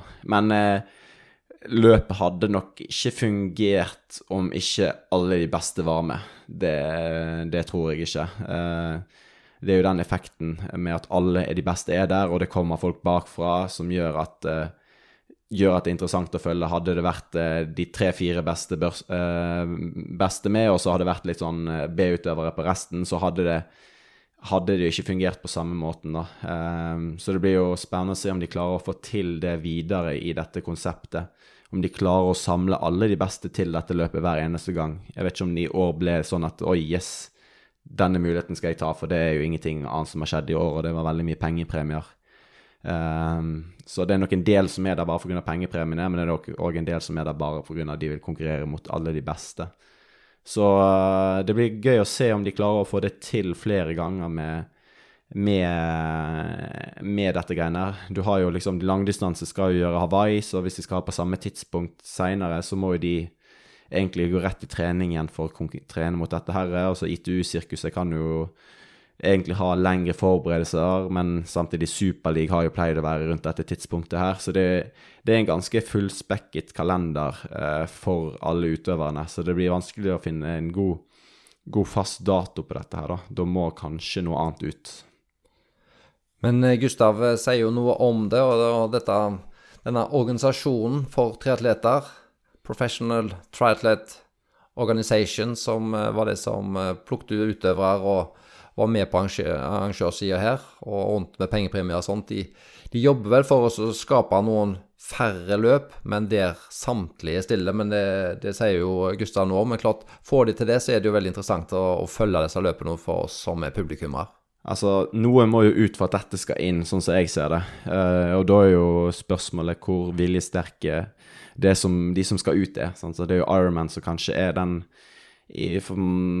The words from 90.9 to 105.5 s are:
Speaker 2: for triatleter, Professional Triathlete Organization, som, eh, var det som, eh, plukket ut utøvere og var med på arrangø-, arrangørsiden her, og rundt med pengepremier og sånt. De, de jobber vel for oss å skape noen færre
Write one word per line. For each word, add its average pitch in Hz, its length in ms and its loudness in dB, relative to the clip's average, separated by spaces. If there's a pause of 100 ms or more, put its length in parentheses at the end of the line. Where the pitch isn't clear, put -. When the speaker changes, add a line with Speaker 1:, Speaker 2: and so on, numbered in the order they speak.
Speaker 2:
for 117 240 0
triatleter, 123 720 2 (560)
Professional 117 640 -2 (240)
Triathlete 113 640 2 (560)
Organization, 113 800 2
som, 110 400 -2
eh, 107 160 0
var 107 160 0
det 98 160 -2
som, 101 340 -4
eh, 95 180 -2 (120)
plukket 110 320 -4
ut 107 220 0
utøvere 95 420 4
og 95 360 0 (360)
var 110 140 2
med 107 220 2
på 92 100 2
arrangø-, 95 320 -2
arrangørsiden 95 880 -2
her, 123 220 0 (260)
og 101 120 -4 (100)
rundt 101 280 -4
med 95 140 -2
pengepremier 92 460 -2
og 90 80 -6
sånt. 101 240 -4
De, 101 160 -6 (420)
de 117 140 -2
jobber 127 260 4
vel 127 160 8
for 127 220 6
oss 117 100 0
å 110 160 -2
skape 107 540 4
noen 104 320 2 (180)
færre 101 640 -2